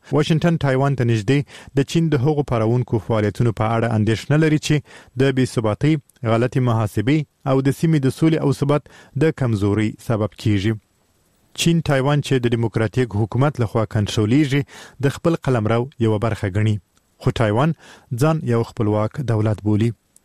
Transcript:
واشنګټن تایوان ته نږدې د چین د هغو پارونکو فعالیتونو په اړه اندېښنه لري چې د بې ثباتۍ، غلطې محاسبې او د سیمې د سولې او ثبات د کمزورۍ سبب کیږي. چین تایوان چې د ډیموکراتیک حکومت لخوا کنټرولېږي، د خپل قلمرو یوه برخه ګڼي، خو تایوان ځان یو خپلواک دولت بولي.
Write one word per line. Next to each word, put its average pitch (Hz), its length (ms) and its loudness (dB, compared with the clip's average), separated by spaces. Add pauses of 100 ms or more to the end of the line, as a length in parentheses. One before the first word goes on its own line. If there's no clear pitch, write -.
(140)
واشنګټن 160 500 0
تایوان 135 340 0
ته 127 120 0
نږدې 117 280 2 (380)
د 139 160 2
چین 165 200 2
د 127 120 2
هغو 147 260 0
پارونکو 117 560 0
فعالیتونو 110 540 0
په 110 160 0
اړه 113 200 0
اندېښنه 107 460 0
لري 151 240 2
چې 151 100 2 (440)
د 135 160 2
بې 127 160 2
ثباتۍ، 117 420 0 (380)
غلطې 123 360 0
محاسبې 113 500 0 (340)
او 135 140 2
د 139 120 2
سیمې 160 260 2
د 131 140 2
سولې 160 260 2
او 143 140 2
ثبات 147 340 -2 (300)
د 160 180 4
کمزورۍ 107 480 0 (200)
سبب 107 340 -2
کیږي. 104 300 0 (880)
چین 170 260 2
تایوان 143 400 2
چې 131 160 0
د 117 120 0
ډیموکراتیک 113 680 -2
حکومت 123 420 0
لخوا 110 220 -2 (100)
کنټرولېږي، 120 680 0 (420)
د 139 120 0
خپل 165 300 -2
قلمرو 117 420 0 (160)
یوه 110 200 2
برخه 107 320 -2
ګڼي، 107 200 0 (440)
خو - 200 0
تایوان 120 320 2 (520)
ځان 156 180 0 (100)
یو 117 80 2 (100)
خپلواک 107 480 -2 (120)
دولت 107 380 0
بولي. 107 200 2 (360)